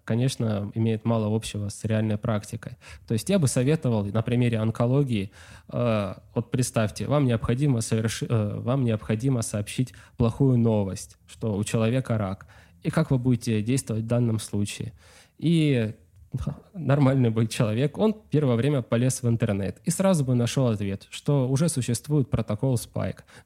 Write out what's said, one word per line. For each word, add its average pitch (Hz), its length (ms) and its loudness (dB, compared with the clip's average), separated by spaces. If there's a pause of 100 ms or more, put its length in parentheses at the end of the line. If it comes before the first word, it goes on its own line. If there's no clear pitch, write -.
конечно, 113 720 -2
имеет 113 300 0
мало 110 280 0
общего 104 360 -4
с - 160 -12
реальной 107 320 0
практикой. - 600 -6 (300)
То 117 60 -2
есть 110 160 -2
я 196 100 2
бы 143 80 4
советовал 127 580 2
на 101 160 0
примере 120 380 2
онкологии, 120 720 0 (380)
э, 107 460 -2 (200)
вот 117 160 -4
представьте, 113 560 0
вам 139 180 2
необходимо 120 540 0
соверши-, 110 500 -2
э, 107 300 0
вам 123 240 -2
необходимо 117 580 0
сообщить 107 520 -4 (240)
плохую 123 400 4
новость, 107 600 0 (100)
что 110 300 -6
у 101 60 -2
человека 117 540 0
рак. 98 300 -4 (360)
И 165 60 -2
как 160 220 0
вы 131 80 2
будете 120 420 0
действовать 110 420 -2
в 113 40 -8
данном 117 320 2
случае? 104 540 -4 (440)
И 147 560 2 (800)
нормальный 135 560 4
бы 113 180 2
человек, 120 500 0
он 208 180 2 (140)
первое 139 260 2
время 135 260 0
полез 123 420 0
в 120 40 0
интернет 104 560 0
и 175 80 -2
сразу 185 320 2
бы 127 120 2
нашел 120 320 2
ответ, 98 420 -2
что 139 400 0
уже 139 200 2
существует 131 600 -2
протокол 120 460 0
Spike, 101 480 -6 (220)